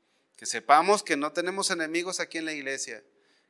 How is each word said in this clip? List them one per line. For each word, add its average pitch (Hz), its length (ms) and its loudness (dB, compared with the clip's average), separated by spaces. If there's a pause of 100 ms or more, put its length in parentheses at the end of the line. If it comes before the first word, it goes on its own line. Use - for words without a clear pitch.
(380)
Que 110 80 -20
sepamos 165 580 4
que 156 140 0
no 151 140 -4
tenemos 185 400 -2
enemigos 170 480 -4
aquí 170 180 -8
en 160 80 -6
la 156 80 -6
iglesia. 135 500 -10 (460)